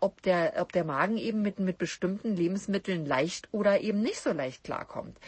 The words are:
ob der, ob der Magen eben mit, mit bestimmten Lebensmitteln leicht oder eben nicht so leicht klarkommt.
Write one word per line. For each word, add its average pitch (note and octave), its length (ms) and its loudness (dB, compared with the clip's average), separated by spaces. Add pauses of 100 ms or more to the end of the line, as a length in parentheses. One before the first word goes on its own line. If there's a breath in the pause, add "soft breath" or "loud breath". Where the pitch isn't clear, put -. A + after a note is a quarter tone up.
ob - 220 0
der, F3 340 4
ob - 160 -2
der E3+ 120 2
Magen D#3+ 340 2
eben G#3+ 240 0
mit, G3+ 180 -2
mit F#3 160 0
bestimmten F#3+ 580 -2
Lebensmitteln F#3 680 0
leicht C#3+ 480 0
oder G3+ 300 4
eben G#3 180 0
nicht D#4+ 180 0
so B3+ 140 0
leicht C3+ 320 -6
klarkommt. - 640 -8